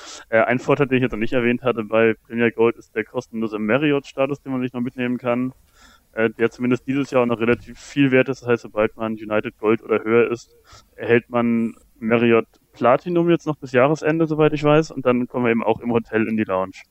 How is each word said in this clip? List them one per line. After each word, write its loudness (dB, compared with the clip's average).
Äh, 2
ein 0
Vorteil, 0
den 0
ich 2
jetzt -2
noch -6
nicht -2
erwähnt 0
hatte -2
bei 2
Premier -2
Gold, 0
ist -20
der -4
kostenlose -8
Marriott-Status, -2
den -10
man -4
sich -6
noch -6
mitnehmen -4
kann. -4
Äh, 0
der 0
zumindest -2
dieses -4
Jahr 2
auch 2
noch -2
relativ -2
viel 0
wert 4
ist. -8
Das -6
heißt, 0
sobald -2
man -4
United -4
Gold 2
oder -2
höher 2
ist, -8
erhält 0
man 0
Marriott 2
Platinum 2
jetzt 0
noch -4
bis -12
Jahresende, 2
soweit 2
ich -4
weiß. 2
Und -6
dann 2
kommen -2
wir 2
eben 0
auch 0
im -4
Hotel 0
in -4
die 0
Lounge. -4